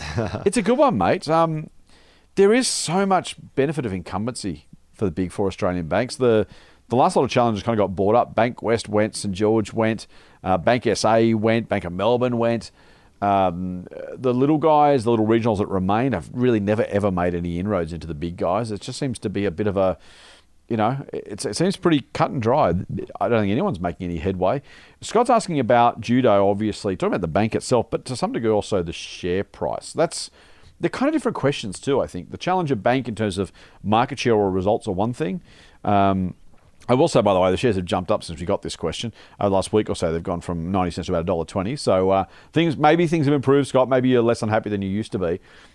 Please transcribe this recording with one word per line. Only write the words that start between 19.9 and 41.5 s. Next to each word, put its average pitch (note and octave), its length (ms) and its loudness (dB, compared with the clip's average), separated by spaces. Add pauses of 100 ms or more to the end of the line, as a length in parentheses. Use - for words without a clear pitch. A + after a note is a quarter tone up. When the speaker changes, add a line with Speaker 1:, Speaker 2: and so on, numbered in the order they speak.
Speaker 2:
you A2+ 80 -4
know, A#2 380 0
it, F#2+ 320 -8
it G#2+ 100 -4
seems F3+ 220 0
pretty E3 240 2 (120)
cut - 180 0
and D#3 100 -4
dry. A#2+ 280 2 (520)
I G2 80 0
don't A2+ 120 2
think G2 100 0
anyone's C#3 280 -2
making F2+ 260 -6
any E2+ 120 -4
headway. F#2+ 440 -2 (380)
Scott's A#3 300 0
asking G3+ 300 0
about A#2+ 420 4
Judo, A2 480 4
obviously, G2+ 480 -2
talking - 160 -2
about G#2 80 -2
the F2 80 -2
bank G#2 260 0
itself, - 340 0
but D#3+ 160 -4
to C3 120 -8
some F#3 160 -4
degree A2+ 180 -2
also G2+ 320 0
the E2+ 100 -8
share - 520 -6
price. - 480 -8
That's, - 360 -2 (520)
they're E3 80 0
kind - 180 -2
of D#4 60 0
different B3+ 240 -2
questions B2+ 420 -4
too, C3+ 220 0
I D#2+ 60 -2
think. - 240 -12
The F#2 60 -12
Challenger F3 380 -2
Bank A#2+ 320 0
in A2+ 80 -6
terms G2+ 220 -2
of F#2+ 160 -4 (280)
market A2+ 380 0
share A#2+ 140 2
or G2+ 180 4
results F#2+ 340 0
are G#2+ 60 -4
one G#2 220 -2
thing. F3 280 -6 (440)
Um, G2 480 2 (560)
I B2 60 2
will D#3 120 4
say, C3 140 2
by G#2 120 4
the F#2 60 4
way, F#2 100 4
the F#2 60 2
shares G#2 220 0
have F#2 80 -4
jumped F2+ 260 -2
up G#2 140 -2
since E2 160 -10
we F2 40 -8
got G2 160 0
this - 140 -10
question. E2+ 380 -6 (260)
Uh, G2+ 100 0
last F#2+ 220 0
week G#2+ 180 2
or G2 60 -4
so, E2+ 160 -2
they've E2+ 100 -4
gone F2 200 -6
from E2+ 280 -6
ninety F2+ 220 0
cents F2 140 -8
to F#2 80 -4
about E2 80 0
a - 20 -2
dollar E2+ 220 -2
twenty. G#2 320 -4